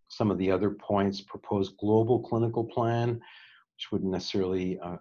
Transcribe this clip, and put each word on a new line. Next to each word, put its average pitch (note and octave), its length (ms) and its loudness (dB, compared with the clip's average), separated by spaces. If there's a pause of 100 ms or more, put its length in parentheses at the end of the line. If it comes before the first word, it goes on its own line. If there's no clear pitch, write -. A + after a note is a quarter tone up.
some A2 240 0
of F2 60 0
the F#2+ 120 0
other F#2+ 220 2
points, G2+ 500 0
proposed - 560 -4
global A2 440 4
clinical A#2 420 0
plan, A#2 500 0
which - 800 -16
wouldn't F#2+ 200 -2
necessarily, F#2 680 -2
uh, F2 220 -10